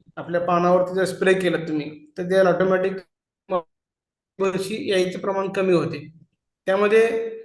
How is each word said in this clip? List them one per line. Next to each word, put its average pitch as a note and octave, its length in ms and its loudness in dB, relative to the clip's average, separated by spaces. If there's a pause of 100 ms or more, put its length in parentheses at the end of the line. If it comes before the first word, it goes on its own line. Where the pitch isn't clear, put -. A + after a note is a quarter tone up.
(160)
आपल्या E3+ 260 -4
पानावरती F3+ 540 2
जर F#3 100 2
स्प्रे F#3 280 2
केलं F3+ 240 0
तुम्ही D#3 600 -6
तर F#3 60 -8
त्याला F#3 260 4
ऑटोमॅटिक F#3 440 2 (560)
बुरशी - 1400 -6
यायचं F#3 280 0
प्रमाण G3 300 -4
कमी F#3+ 240 0
होते. D3 400 -2 (520)
त्यामध्ये A3 640 2 (160)